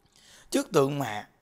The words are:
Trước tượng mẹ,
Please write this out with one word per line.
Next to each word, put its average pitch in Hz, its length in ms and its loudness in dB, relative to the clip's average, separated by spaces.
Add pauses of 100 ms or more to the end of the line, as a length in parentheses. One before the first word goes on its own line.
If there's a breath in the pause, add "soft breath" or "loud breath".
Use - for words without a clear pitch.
(500 soft breath)
Trước 277 220 -2
tượng 143 260 2
mẹ, 107 280 -6 (160)